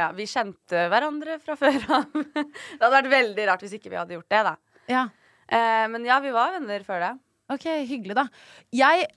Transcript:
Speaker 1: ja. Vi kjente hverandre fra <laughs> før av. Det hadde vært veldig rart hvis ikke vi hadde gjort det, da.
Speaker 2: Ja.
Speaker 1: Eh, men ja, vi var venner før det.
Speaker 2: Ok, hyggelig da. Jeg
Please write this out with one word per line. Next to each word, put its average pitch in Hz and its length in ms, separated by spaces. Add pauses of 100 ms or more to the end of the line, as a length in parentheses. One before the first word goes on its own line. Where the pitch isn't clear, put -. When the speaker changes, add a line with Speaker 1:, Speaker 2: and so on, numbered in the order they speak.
Speaker 1:
ja. 160 100
Vi 202 160
kjente 185 640
hverandre 302 480
fra 302 160
<laughs> - 20
før 277 300
av. 269 240
Det 294 640
hadde 240 160
vært 262 160
veldig 214 400
rart 190 160
hvis 196 140
ikke 196 100
vi 185 80
hadde 170 220
gjort - 100
det, 214 160
da. 160 100 (320)
Speaker 2:
Ja. 254 180 (400)
Speaker 1:
Eh, 226 440
men 233 160
ja, 254 160
vi 277 120
var 254 200
venner 208 320
før 180 160
det. 185 100 (420)
Speaker 2:
Ok, 277 120 (200)
hyggelig 220 320
da. 269 100 (460)
Jeg 302 440